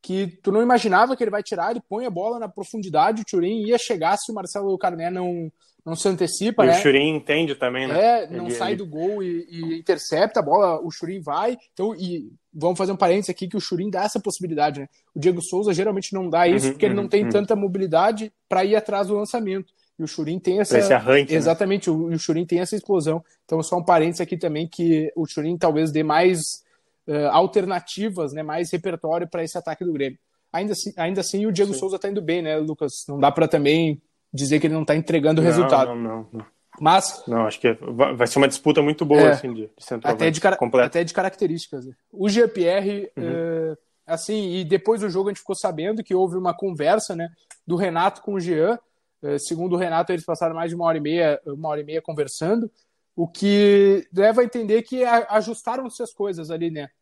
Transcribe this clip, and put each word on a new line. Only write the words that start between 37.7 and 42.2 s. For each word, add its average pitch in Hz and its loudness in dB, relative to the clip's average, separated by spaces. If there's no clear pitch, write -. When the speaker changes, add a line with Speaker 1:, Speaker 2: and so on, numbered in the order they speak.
Speaker 2:
vai, 127 0
vai 120 2
ser - 0
uma 135 6
disputa 147 2
muito 151 0
boa, 147 6
Speaker 1:
É. 151 8
Speaker 2:
assim, 131 -2
de, 110 -10
de - -20
centroavante 120 -2
Speaker 1:
Até 165 4
de 156 -6
cara-, 190 4
Speaker 2:
completo. 123 2
Speaker 1:
até 170 -2
de 165 -6
características. 170 -4
O 202 -4